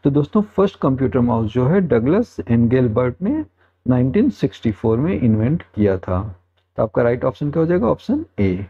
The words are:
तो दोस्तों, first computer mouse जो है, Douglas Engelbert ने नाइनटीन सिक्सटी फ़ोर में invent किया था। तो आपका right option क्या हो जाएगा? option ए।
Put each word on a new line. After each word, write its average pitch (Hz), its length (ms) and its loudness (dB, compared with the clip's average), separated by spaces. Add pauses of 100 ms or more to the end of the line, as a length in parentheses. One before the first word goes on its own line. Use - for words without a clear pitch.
तो 143 60 2
दोस्तों, 147 320 0
first 196 380 -2
computer 131 400 0
mouse 117 320 0
जो 127 140 0
है, 185 140 2
Douglas 147 560 0 (120)
Engelbert 120 760 2
ने 302 220 -2 (420)
नाइनटीन 131 440 2
सिक्सटी - 420 -4
फ़ोर 113 260 0
में 185 220 -2
invent 117 420 2 (120)
किया 101 240 2
था। 92 220 -4 (560)
तो 120 60 -2
आपका 117 200 -2
right 123 220 0
option 143 260 -4
क्या 165 120 -2
हो 160 40 0
जाएगा? 180 200 0
option - 380 -2 (160)
ए। 95 300 -2